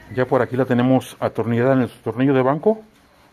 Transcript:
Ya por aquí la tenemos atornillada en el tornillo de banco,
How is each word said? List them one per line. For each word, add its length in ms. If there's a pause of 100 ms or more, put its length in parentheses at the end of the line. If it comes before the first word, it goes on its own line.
(140)
Ya 120
por 160
aquí 140
la 100
tenemos 520
atornillada 560
en 80
el 80
tornillo 440
de 80
banco, 400 (500)